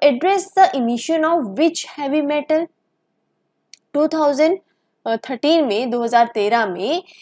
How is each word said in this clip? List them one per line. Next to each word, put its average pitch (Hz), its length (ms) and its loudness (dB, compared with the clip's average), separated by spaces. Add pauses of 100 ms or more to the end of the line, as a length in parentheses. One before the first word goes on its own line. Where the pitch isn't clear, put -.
(100)
address 349 300 0 (180)
the 320 220 4
emission 240 440 -2
of 330 200 0 (160)
which 330 260 0 (140)
heavy 285 260 -2
metal? 294 400 -2 (1300)
टू 294 140 2
थाउजेंड 311 520 2 (500)
थर्टीन 277 560 0
में, 233 260 -2
दो 240 120 -2
हज़ार 233 320 2
तेरह 220 320 0
में 196 360 -4 (200)